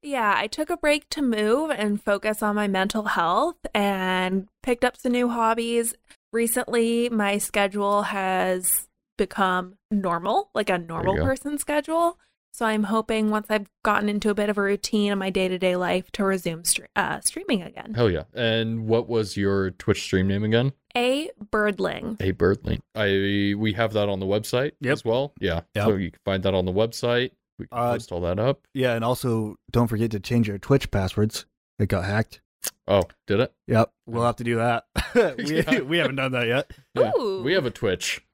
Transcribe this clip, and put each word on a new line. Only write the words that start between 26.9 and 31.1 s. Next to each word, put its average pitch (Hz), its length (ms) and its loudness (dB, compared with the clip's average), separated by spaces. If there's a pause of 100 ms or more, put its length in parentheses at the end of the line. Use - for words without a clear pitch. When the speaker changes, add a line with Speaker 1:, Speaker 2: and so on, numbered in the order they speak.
Speaker 2:
We - 100 -12
can 123 100 -10
Speaker 3:
Uh, 120 160 0
Speaker 2:
post 117 180 -6
all 87 100 -4
that 87 180 -2
up. 131 340 -2
Speaker 3:
Yeah, 127 220 0
and 113 100 -2
also 113 500 -2 (140)
don't 120 180 2
forget 110 240 0
to 104 80 -4
change 117 300 2
your 101 80 -6
Twitch - 340 2
passwords. 104 540 0 (340)